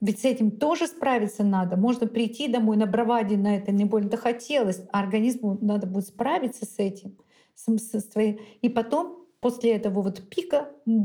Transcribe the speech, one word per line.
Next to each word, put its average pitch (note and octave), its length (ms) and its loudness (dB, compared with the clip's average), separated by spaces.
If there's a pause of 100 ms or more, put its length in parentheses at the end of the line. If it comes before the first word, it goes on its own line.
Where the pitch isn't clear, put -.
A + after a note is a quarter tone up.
Ведь G3+ 200 0
с - 40 2
этим A3+ 260 2
тоже D#4+ 360 0
справиться G#3+ 560 0
надо. F#3 340 2
Можно A#3 300 2
прийти A#3 400 -2
домой A3 300 2
на G#3+ 100 4
браваде, A3 500 2
на G3+ 200 2
это G3 140 -4
не G3+ 140 4
больно-то G#3 320 0
хотелось, A#3 640 -2 (120)
а G3+ 80 0
организму G#3+ 600 0
надо G#3 260 0
будет F#3+ 200 -4
справиться C4 580 -4
с - 140 -8
этим. G3 380 -6 (380)
С, - 100 -20 (120)
с, G#3+ 220 -4
с G3+ 100 -4
твоей. G#3+ 300 0 (220)
И A#3+ 80 2
потом, C4 560 -2 (160)
после A#3+ 320 2
этого G3+ 280 0
вот F#3+ 280 -4
пика, D4 400 -2 (180)
м, A3+ 180 4